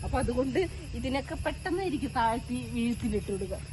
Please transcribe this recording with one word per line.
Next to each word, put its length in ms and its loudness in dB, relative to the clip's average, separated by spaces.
അപ്പൊ 160 -2
അതുകൊണ്ട് 380 2
ഇതിനൊക്കെ 380 -2
പെട്ടെന്നായിരിക്കും 720 0
താഴ്ത്തി 400 2
വീഴ്ത്തിലിട്ട് 560 2
കൊടുക്കുക. 300 -2